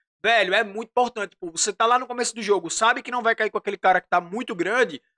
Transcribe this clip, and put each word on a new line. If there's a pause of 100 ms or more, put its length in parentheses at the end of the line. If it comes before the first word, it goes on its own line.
(240)
Velho,
é
muito
importante.
Pô,
você
tá
lá
no
começo
do
jogo,
sabe
que
não
vai
cair
com
aquele
cara
que
tá
muito
grande, (160)